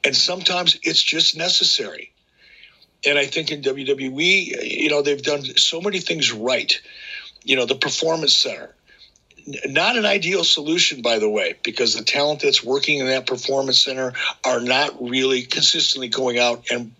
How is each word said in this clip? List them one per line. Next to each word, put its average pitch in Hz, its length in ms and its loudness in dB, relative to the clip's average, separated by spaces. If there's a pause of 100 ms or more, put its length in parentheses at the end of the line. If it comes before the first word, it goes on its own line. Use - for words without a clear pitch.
And 139 120 0
sometimes 180 680 0
it's - 180 2
just - 340 2
necessary. - 760 -2 (920)
And 143 120 4
I 139 80 2
think 156 260 -4
in 147 100 -6
W 135 260 -2
W 135 320 -2
E, 190 360 2 (280)
you 151 60 2
know, 147 120 2
they've 143 200 0
done 143 220 -2 (140)
so 165 240 2
many 190 180 -4
things 151 320 -2
right. 117 480 -2 (640)
You 131 120 2
know, 127 100 0
the 131 100 -2
Performance 156 640 0
Center, - 360 -2 (760)
n-, 139 260 -8
not 202 240 2
an 214 80 0
ideal 170 380 0
solution, 156 580 2
by 117 180 2
the 107 100 4
way, 104 340 0
because 117 320 0
the 120 80 -6
talent 147 380 0
that's 143 220 4
working 139 360 0
in 131 80 0
that 131 180 0
Performance 135 560 2
Center 131 320 -2 (320)
are 123 160 2
not 131 400 0
really 131 400 0
consistently - 640 0
going 123 320 0
out 120 320 0
and 120 280 -4